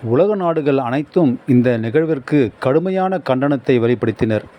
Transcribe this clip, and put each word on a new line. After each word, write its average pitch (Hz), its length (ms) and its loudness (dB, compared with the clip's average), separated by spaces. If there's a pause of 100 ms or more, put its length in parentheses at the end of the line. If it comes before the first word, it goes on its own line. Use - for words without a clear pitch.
உலக 160 320 0
நாடுகள் 160 420 0
அனைத்தும் 135 540 0 (160)
இந்த 123 300 2
நிகழ்விற்கு 135 840 0
கடுமையான 185 680 -2
கண்டனத்தை 135 500 0
வெளிப்படுத்தினர். 113 680 0 (120)